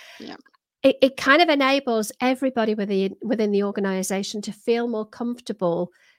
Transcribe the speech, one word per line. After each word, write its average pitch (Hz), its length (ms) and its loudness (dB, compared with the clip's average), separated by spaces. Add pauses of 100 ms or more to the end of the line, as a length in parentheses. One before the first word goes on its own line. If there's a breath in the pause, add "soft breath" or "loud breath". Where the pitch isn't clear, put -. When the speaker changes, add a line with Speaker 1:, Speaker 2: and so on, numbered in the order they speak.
(220 loud breath)
Speaker 1:
Yeah. - 160 -16 (460)
Speaker 2:
It, 269 180 4
it 269 160 4
kind 294 240 4
of 330 80 4
enables 269 720 0
everybody 254 540 0
within, 196 460 -2
within 214 300 0
the 202 120 2
organization 196 800 -4
to 202 100 -10
feel 233 340 -2
more 220 180 -4
comfortable 202 880 -4 (280 soft breath)